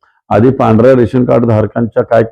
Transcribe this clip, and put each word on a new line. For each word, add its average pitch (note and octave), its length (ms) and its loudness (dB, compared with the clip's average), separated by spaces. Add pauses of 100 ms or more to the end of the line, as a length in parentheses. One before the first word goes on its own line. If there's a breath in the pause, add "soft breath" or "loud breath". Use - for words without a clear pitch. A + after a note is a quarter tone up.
(280)
आधी G#2+ 220 2
पांढऱ्या A#2+ 440 2
रेशन B2 300 0
कार्ड B2 220 0
धारकांच्या A2+ 580 -2
काय A2+ 280 0